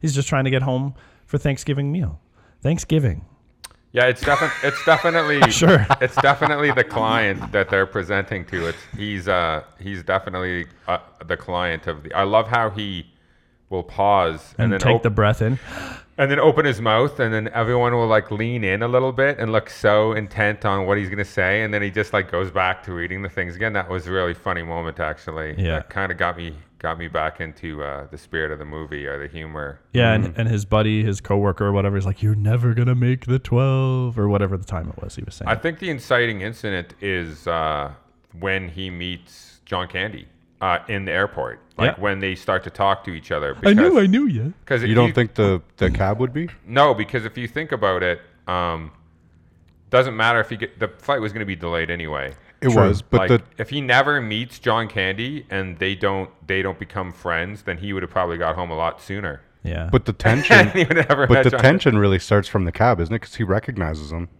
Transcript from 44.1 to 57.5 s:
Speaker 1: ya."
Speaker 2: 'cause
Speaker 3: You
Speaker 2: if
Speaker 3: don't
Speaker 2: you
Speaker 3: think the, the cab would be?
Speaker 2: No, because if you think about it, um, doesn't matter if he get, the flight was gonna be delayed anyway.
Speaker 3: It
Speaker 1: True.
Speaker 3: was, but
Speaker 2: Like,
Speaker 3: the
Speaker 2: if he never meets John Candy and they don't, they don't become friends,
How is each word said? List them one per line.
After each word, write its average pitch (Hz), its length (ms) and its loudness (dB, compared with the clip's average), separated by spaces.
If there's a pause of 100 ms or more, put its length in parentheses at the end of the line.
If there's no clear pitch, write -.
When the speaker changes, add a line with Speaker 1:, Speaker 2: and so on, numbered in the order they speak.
Speaker 1:
ya." 120 180 0 (200)
Speaker 2:
'cause 123 180 0
Speaker 3:
You 117 80 0
Speaker 2:
if 110 40 4
Speaker 3:
don't 117 140 6
Speaker 2:
you 107 40 0
Speaker 3:
think 113 220 0
the, 98 260 2 (160)
the 92 140 2
cab 101 280 0
would 123 140 0
be? 160 160 -4 (180)
Speaker 2:
No, 135 280 4
because 107 320 -4
if 107 100 -10
you 123 100 -8
think 151 260 -6
about 98 300 0
it, 87 200 0 (260)
um, 85 420 -4 (1000)
doesn't 127 260 4
matter 113 240 4
if 107 100 -2
he 117 60 -8
get, 104 220 -10
the 104 100 -2
flight 139 320 -4
was 107 120 -4
gonna 110 140 -6
be 92 100 -6
delayed 85 340 -4
anyway. 76 420 -6 (280)
Speaker 3:
It 131 100 2
Speaker 1:
True. 110 180 6
Speaker 3:
was, 92 140 0
but - 160 2
Speaker 2:
Like, 92 100 2
Speaker 3:
the 120 140 4 (160)
Speaker 2:
if 110 120 -8
he 143 100 -6
never 135 400 4
meets 113 380 -6
John 113 300 -2
Candy 110 640 -4
and 95 280 -6
they 98 160 -2
don't, 95 360 -4 (160)
they 95 160 0
don't 95 160 -4
become 92 340 -8
friends, 90 500 -6